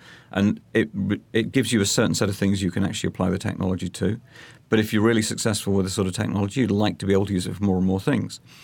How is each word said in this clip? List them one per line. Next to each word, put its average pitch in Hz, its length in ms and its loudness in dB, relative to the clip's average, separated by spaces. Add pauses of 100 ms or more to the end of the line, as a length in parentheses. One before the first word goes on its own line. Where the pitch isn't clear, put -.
(300)
and 101 300 0 (140)
it, 113 160 2 (420)
it 113 180 0
gives 131 220 0
you 113 80 4
a 98 60 2
certain - 280 2
set - 140 0
of 101 80 -4
things 98 260 0
you 92 80 0
can 98 140 -2
actually - 240 -2
apply 92 220 -2
the 92 80 0
technology 92 500 -4
to. 98 320 -4 (500)
But 113 80 4
if 107 140 0
you're 107 100 2
really 113 200 4
successful 104 500 -2
with 98 140 2
this 92 80 -6
sort 98 120 0
of 92 60 -4
technology, 101 480 -2
you'd 110 100 2
like 101 280 0
to - 80 -6
be 98 80 2
able 98 120 4
to 101 60 -4
use 90 140 -2
it 85 100 -8
for 95 80 -4
more 92 140 2
and 92 80 2
more 95 120 2
things. 107 400 -2 (260)